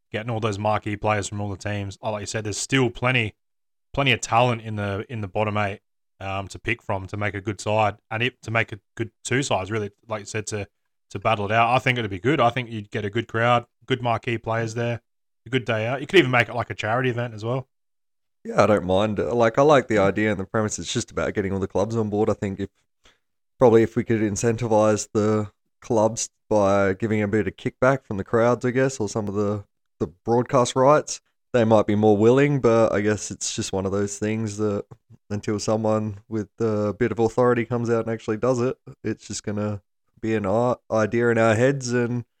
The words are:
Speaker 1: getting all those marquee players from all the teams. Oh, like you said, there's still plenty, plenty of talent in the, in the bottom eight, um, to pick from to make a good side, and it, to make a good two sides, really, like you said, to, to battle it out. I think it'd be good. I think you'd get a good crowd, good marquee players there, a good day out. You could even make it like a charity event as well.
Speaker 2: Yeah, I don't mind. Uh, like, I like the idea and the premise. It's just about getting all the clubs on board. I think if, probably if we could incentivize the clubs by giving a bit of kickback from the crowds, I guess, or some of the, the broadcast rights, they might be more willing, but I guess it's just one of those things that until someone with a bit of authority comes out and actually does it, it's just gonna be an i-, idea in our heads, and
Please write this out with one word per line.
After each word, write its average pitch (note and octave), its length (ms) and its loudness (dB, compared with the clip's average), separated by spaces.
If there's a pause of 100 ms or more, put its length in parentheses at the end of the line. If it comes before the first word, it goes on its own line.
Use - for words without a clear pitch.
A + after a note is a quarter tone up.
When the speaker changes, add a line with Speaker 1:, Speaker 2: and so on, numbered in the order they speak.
(120)
Speaker 1:
getting A2 160 -6
all A2+ 120 -4
those G#2+ 180 -2
marquee G#2 380 -2
players G#2+ 320 -2
from G#2 120 -8
all G#2 80 -6
the G2 80 -8
teams. G2+ 460 -8
Oh, A2+ 100 -6
like G#2 80 -6
you G2 60 -10
said, A2 180 -6
there's G#2 140 -6
still C3 320 0
plenty, B2 440 -2 (600)
plenty C3+ 180 2
of A2 80 0
talent A2+ 400 2
in G#2+ 160 -10
the, G2+ 320 -6
in A2+ 140 -10
the G2 60 -8
bottom G#2+ 280 -2
eight, G#2 240 -4 (400)
um, G2 280 -8
to F#2 100 -16
pick - 240 -6
from F#2+ 240 -6
to G2+ 100 -12
make G2+ 180 -4
a G2+ 60 -8
good G2 200 -8
side, G#2+ 360 0 (140)
and A2 120 -4
it, B2+ 200 -4
to - 80 -12
make A2+ 220 -2
a G#2+ 80 -14 (140)
good A2 160 -6 (140)
two C3 180 -2
sides, G2 280 -4
really, G#2 200 -4 (160)
like G#2+ 140 -8
you G2+ 60 -16
said, G#2+ 220 -8
to, G2+ 180 -6 (440)
to - 80 -10
battle G#2 280 0
it G2+ 60 -2
out. A#2 220 4
I C3 40 2
think B2 200 0
it'd A2 120 -4
be F#2+ 80 -6
good. C3 220 0
I A#2+ 100 4
think A#2+ 200 -6
you'd G#2+ 200 -10
get G#2+ 140 -4
a G2+ 60 -6
good A2+ 160 -4
crowd, A#2+ 380 2 (220)
good A#2+ 160 -2
marquee A#2 360 -2
players A2+ 360 -4
there, A#2 260 -4 (460)
a A2+ 40 -18
good B2 140 -2
day A2 220 -2
out. C3 140 -4
You D3 60 -8
could F#3+ 120 4
even C#3 120 6
make A#2+ 180 2
it A2+ 60 -10
like A2+ 160 -4
a - 40 -8
charity B2 360 -2
event A#2 240 -6
as G#2+ 100 -12
well. B2 240 -4 (760)
Speaker 2:
Yeah, A3+ 180 0
I G2+ 40 6
don't G2 180 4
mind. G2 360 0
Uh, E2 140 -2
like, A#2 240 2
I C#3 40 4
like C#3+ 260 4
the G#2+ 100 2
idea G2+ 320 2
and F#2 100 -2
the F#2+ 40 -8
premise. G#2+ 340 -4
It's E2+ 140 -8
just - 180 -4
about - 240 -4
getting G2 180 -2
all G2 60 -2
the F#2+ 100 -2
clubs G#2+ 280 -2
on G#2+ 140 -2
board. G#2+ 200 0
I G2+ 40 -2
think G2 240 -4
if, G2 120 -6 (880)
probably A2+ 240 8
if - 140 0
we A#2+ 80 0
could A2+ 160 0
incentivize G#2+ 920 2
the G#2+ 380 0 (300)
clubs A2 500 0 (180)
by G2 460 4
giving G#2+ 280 -2
a G2+ 60 0
bit G2+ 180 0
of F#2 100 -6
kickback B2+ 480 0
from G#2 120 -8
the F#2+ 80 -6
crowds, A#2+ 400 2
I B2 60 0
guess, C3+ 300 -2
or G#2 80 -2
some G#2 200 -4
of F#2+ 60 -6
the, G#2 300 -2 (340)
the A2+ 80 -2
broadcast A#2+ 680 0
rights, C3+ 440 4 (320)
they A#2 120 4
might A2 220 6
be G#2 100 2
more G#2+ 200 6
willing, C3 440 4
but A2+ 320 4
I G2+ 80 0
guess G#2 300 -2
it's - 240 -8
just - 180 -6
one F#2+ 120 -2
of F#2+ 80 -2
those G2+ 260 -2
things G#2+ 400 -4
that G#2 260 -2 (440)
until G#2 300 -4
someone A2 720 -2
with A2 200 -6 (120)
a G#2 340 0
bit A2 180 0
of G2+ 60 -4
authority A#2 460 2
comes A#2 260 -2
out A2+ 160 0
and A2+ 80 -4
actually G#2+ 240 -6
does A#2+ 220 0
it, B2+ 180 -2 (260)
it's G#2+ 220 -8
just - 160 -10
gonna G#2 400 -6 (400)
be A2 120 0
an G#2 120 -2
i-, G#2 300 2 (140)
idea A2 380 2
in A2+ 80 2
our A2+ 180 4
heads, B2+ 380 2
and A#2+ 320 -2 (160)